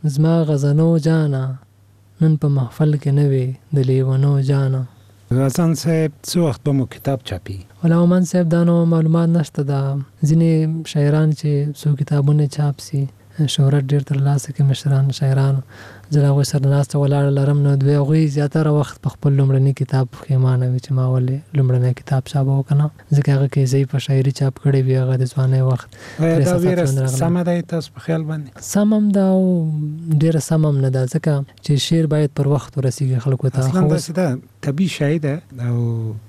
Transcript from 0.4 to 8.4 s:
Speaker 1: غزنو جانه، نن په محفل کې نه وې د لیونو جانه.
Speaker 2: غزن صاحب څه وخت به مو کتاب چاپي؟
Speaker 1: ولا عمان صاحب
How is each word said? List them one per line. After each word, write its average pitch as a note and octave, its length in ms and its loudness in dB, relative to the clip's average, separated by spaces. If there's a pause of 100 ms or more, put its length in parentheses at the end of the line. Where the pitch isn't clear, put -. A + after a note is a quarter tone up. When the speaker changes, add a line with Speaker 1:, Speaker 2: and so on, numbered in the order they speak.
Speaker 1:
غزنو C#3+ 380 2 (180)
جانه، D3+ 360 2 (760)
نن D#3+ 160 4
په D3 120 0 (100)
محفل D3 440 0
کې C#3+ 160 -2
نه D3 120 4
وې C3 460 -2
د - 20 4 (100)
لیونو C3 440 2 (180)
جانه. C3+ 320 0 (580)
Speaker 2:
غزن D#3+ 420 0
صاحب D#3+ 300 0 (100)
څه - 140 -6
وخت D#3+ 280 0
به C#3+ 140 0
مو B2+ 160 0
کتاب - 380 -4
چاپي؟ G2 260 -10 (240)
Speaker 1:
ولا E3 240 2
عمان F3+ 260 4
صاحب F3+ 220 2